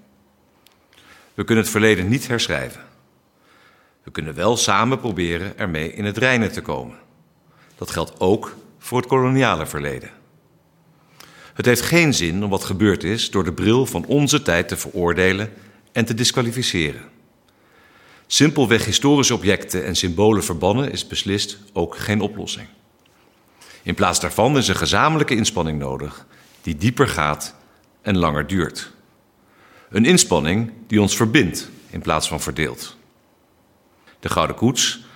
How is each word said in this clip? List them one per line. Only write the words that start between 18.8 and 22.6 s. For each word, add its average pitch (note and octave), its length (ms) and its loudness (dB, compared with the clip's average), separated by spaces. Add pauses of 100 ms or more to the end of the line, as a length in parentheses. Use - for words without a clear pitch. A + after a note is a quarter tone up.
historische C#3 480 2
objecten F#2+ 520 0
en E2+ 100 -4
symbolen F#2+ 480 2
verbannen G2 480 0
is - 160 -8
beslist - 500 -4 (160)
ook F2 240 -4
geen G#2+ 240 -2
oplossing. F#2+ 460 -8 (1160)